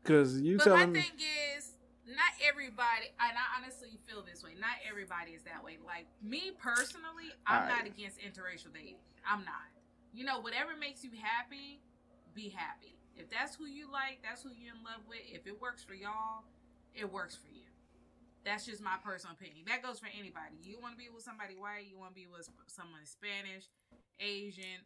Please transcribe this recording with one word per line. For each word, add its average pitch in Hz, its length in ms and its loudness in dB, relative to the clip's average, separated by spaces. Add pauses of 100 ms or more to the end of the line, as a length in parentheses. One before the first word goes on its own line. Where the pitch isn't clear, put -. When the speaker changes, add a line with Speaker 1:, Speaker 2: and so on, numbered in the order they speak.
Speaker 1:
'Cause 135 380 10
you 175 160 6
Speaker 2:
But 196 60 10
Speaker 1:
telling 175 300 12
me 165 60 6
Speaker 2:
my - 60 4
thing 339 140 -8 (380)
is, 247 180 -12 (320)
not 302 340 4
everybody, 240 640 4 (140)
and 240 180 4
I 247 240 2
honestly 247 460 -12
feel 214 160 -10
this 175 200 -16
way, 165 120 -14
not 226 280 -2
everybody 185 500 -6
is 160 100 -18
that 165 200 -12
way. 160 220 -14
Like, 170 220 -8 (160)
me 339 340 -4
personally, 320 760 -2 (140)
I'm 214 100 6 (100)
Speaker 1:
All - 40 0
right. 247 80 4
Speaker 2:
not 226 80 0
against 208 320 -10
interracial 180 560 -12
dating. 160 240 -14 (260)
I'm 202 220 2
not. 151 240 -8 (420)
You 247 140 -8
know, 254 140 0
whatever 254 360 -2
makes 285 280 -8
you 254 80 -12
happy, 247 720 -4 (500)
be 208 160 -10
happy. 160 460 -10 (220)
If - 120 -16
that's 247 240 -2
who 311 120 -12
you 285 260 -12
like, 269 320 -4
that's 233 200 -10
who 277 120 -12
you're 233 180 -18
in 226 80 -18
love 226 240 -12
with, 226 140 -12 (100)
if 170 160 -14
it 208 140 -10
works 240 240 -6
for 196 100 -14
y'all, 220 520 -6 (500)
it 208 160 -6
works 185 240 -6
for - 140 -20
you. - 160 -20 (800)
That's 208 200 -2
just 208 160 -10
my 190 220 -2
personal 180 320 -8
opinion. 160 320 -18
That 240 160 0
goes 247 160 -8
for 220 80 -16
anybody. 160 560 -12
You 202 160 -14
wanna 240 160 -14
be 240 140 -18
with 226 140 -18
somebody 214 340 -12
white, 202 300 -10
you 190 120 -20
wanna 185 160 -16
be 180 120 -18
with 170 200 -18 (200)
someone 165 380 -16
Spanish, 196 640 -10 (540)
Asian, 190 640 -8